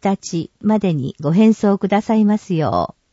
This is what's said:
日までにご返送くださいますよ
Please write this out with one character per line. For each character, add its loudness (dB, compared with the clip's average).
日 -4
ま 0
で 0
に -6
ご -2
返 4
送 0
く -4
だ 0
さ -2
い 2
ま 2
す -8
よ -2